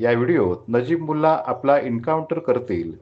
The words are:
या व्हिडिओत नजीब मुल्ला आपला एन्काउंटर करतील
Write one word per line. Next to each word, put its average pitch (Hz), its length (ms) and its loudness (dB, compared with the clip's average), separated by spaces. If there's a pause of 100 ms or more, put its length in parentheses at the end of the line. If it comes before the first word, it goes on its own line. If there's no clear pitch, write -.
या 120 100 4
व्हिडिओत 120 580 0
नजीब 127 320 0
मुल्ला 156 440 2
आपला 135 340 2
एन्काउंटर 160 600 -2
करतील 90 640 -2